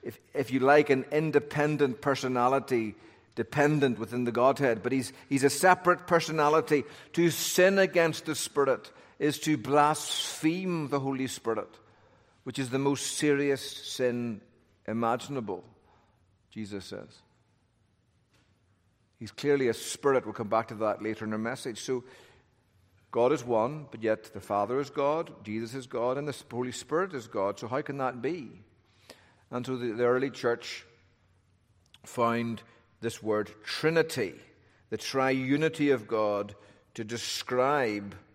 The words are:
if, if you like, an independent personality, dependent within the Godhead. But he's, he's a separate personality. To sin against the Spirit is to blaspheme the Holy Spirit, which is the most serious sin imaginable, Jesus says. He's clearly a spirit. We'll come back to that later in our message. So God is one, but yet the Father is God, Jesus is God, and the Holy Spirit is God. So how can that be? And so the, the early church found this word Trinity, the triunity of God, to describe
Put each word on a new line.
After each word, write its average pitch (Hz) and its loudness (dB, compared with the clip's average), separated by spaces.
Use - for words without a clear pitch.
if, - -12
if 127 -2
you 127 0
like, 143 6
an 131 4
independent 147 2
personality, 127 0
dependent 139 2
within 117 -4
the 117 -2
Godhead. 120 2
But 123 -2
he's, 131 -2
he's 135 0
a 139 6
separate 180 4
personality. 156 4
To 170 4
sin 190 4
against 180 2
the 156 -2
Spirit - 0
is 147 0
to 156 0
blaspheme 151 0
the 139 -2
Holy 131 -4
Spirit, 110 -6
which 131 -8
is 131 -4
the 131 -2
most 139 0
serious 143 2
sin 120 -4
imaginable, 117 -4
Jesus 101 -10
says. - -16
He's 110 -12
clearly 139 2
a 110 2
spirit. 135 0
We'll 107 -10
come 110 -6
back 113 2
to 120 -12
that 107 -2
later 110 -6
in 107 -6
our 107 -4
message. 117 -8
So 127 -4
God 120 4
is 147 0
one, 123 0
but 113 -14
yet 110 -2
the 101 -12
Father 104 0
is 135 -8
God, 151 -2
Jesus 110 -8
is 131 -10
God, 123 -2
and 147 -6
the 139 -8
Holy 123 -6
Spirit 175 -4
is 113 -10
God. 101 -2
So 120 -10
how 131 -2
can 139 -8
that 127 -4
be? 143 -6
And 120 -6
so 131 -4
the, 120 -4
the 117 0
early 127 2
church - -4
found 117 -2
this 113 -6
word 104 -2
Trinity, 156 0
the 110 -6
triunity 139 2
of 110 0
God, 104 0
to - -8
describe 117 -2